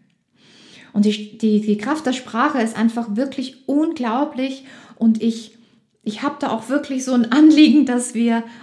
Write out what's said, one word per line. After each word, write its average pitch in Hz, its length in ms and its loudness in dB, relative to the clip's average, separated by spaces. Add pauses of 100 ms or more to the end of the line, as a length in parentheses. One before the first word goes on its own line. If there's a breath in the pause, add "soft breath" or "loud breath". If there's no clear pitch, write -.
(920 soft breath)
Und 208 120 2
die, 214 340 -4
die, 214 220 2
die 208 180 0
Kraft 311 280 -4
der 262 60 -2
Sprache 254 480 -4
ist 226 160 -2
einfach 226 400 -2
wirklich 262 520 -6
unglaublich 269 960 -2 (320 loud breath)
und 226 260 2
ich, - 340 -4 (460 soft breath)
ich 214 200 -10
hab 285 180 -6
da 262 100 -4
auch 226 180 -6
wirklich 269 360 -4
so 254 80 -4
ein 233 200 2
Anliegen, 302 540 6
dass 247 280 -4
wir 233 280 0 (200 loud breath)